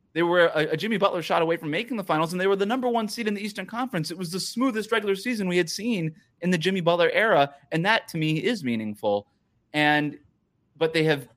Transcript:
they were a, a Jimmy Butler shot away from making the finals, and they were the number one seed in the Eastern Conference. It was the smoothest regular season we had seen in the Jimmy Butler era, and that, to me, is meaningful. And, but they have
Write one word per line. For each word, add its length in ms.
they 100
were 240
a, 240
a 60
Jimmy 200
Butler 240
shot 220
away 120
from 140
making 260
the 80
finals, 280
and 100
they 60
were 80
the 100
number 220
one 200
seed 200
in 80
the 60
Eastern 260
Conference. 420
It 80
was 140
the 80
smoothest 520
regular 220
season 340
we 80
had 140
seen 460
in 80
the 80
Jimmy 240
Butler 300
era, 420
and 140
that, 220
to 100
me, 260
is 200
meaningful. 640
And, 440
but 160
they 100
have 340